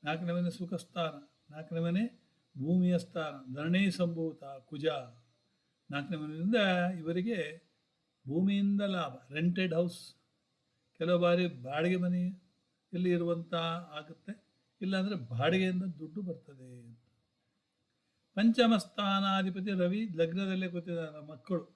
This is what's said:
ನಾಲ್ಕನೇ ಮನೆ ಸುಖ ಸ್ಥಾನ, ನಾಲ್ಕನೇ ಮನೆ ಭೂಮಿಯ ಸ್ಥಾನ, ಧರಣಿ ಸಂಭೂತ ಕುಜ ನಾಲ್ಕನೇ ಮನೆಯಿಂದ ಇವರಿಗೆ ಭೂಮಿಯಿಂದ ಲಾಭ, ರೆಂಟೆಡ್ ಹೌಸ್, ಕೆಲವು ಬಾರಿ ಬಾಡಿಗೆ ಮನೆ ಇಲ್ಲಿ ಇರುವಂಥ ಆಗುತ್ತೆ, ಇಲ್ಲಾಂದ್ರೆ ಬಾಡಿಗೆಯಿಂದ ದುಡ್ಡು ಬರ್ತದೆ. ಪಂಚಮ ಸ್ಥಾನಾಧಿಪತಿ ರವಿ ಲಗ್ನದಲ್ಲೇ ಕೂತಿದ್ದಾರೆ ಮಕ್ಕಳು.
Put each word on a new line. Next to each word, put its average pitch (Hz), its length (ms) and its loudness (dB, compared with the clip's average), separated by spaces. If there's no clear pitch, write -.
ನಾಲ್ಕನೇ 165 280 -2
ಮನೆ 175 180 0
ಸುಖ 180 240 -6
ಸ್ಥಾನ, 156 800 -8
ನಾಲ್ಕನೇ 165 260 -6
ಮನೆ 180 440 0
ಭೂಮಿಯ 180 400 4
ಸ್ಥಾನ, 143 560 -6
ಧರಣಿ 175 360 2
ಸಂಭೂತ 165 540 -2
ಕುಜ 139 420 -6
ನಾಲ್ಕನೇ 143 260 -4
ಮನೆಯಿಂದ 156 380 -2
ಇವರಿಗೆ 170 680 -4
ಭೂಮಿಯಿಂದ 202 520 2
ಲಾಭ, 175 520 -4
ರೆಂಟೆಡ್ 175 420 0
ಹೌಸ್, 175 400 -2
ಕೆಲವು 175 200 2
ಬಾರಿ 175 280 4
ಬಾಡಿಗೆ 151 500 0
ಮನೆ 180 300 0
ಇಲ್ಲಿ 180 180 0
ಇರುವಂಥ 170 440 0
ಆಗುತ್ತೆ, 160 480 -14
ಇಲ್ಲಾಂದ್ರೆ 190 340 0
ಬಾಡಿಗೆಯಿಂದ 180 680 0
ದುಡ್ಡು 165 400 -8
ಬರ್ತದೆ. 127 760 -12
ಪಂಚಮ 226 420 6
ಸ್ಥಾನಾಧಿಪತಿ 196 960 0
ರವಿ 190 460 2
ಲಗ್ನದಲ್ಲೇ 185 520 0
ಕೂತಿದ್ದಾರೆ 165 580 -6
ಮಕ್ಕಳು. 156 380 -4